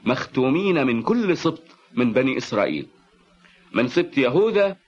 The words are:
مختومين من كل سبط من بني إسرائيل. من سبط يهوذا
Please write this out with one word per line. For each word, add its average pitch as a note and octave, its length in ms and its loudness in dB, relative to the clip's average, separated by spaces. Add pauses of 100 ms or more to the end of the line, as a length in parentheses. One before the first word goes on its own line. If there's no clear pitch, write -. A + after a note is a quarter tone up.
مختومين C3+ 800 0
من A#2 140 0
كل G3+ 360 0
سبط - 260 -4 (300)
من A#2 200 0
بني B2+ 240 0
إسرائيل. G2 500 -2 (880)
من B2 140 0
سبط E3+ 300 -2
يهوذا F#3+ 580 2 (120)